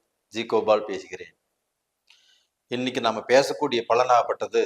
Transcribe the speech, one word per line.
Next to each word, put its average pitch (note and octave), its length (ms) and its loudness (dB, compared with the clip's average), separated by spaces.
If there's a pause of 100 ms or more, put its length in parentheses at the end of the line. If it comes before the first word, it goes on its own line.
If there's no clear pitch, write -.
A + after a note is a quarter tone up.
(340)
ஜி A2 80 -6 (100)
கோபால் G#2+ 380 2
பேசுகிறேன். F#2+ 420 -12 (1400)
இன்னைக்கு B2+ 320 -4
நாம A2 240 -4
பேசக்கூடிய C#3 480 2 (100)
பலனாகப்பட்டது A#2 760 2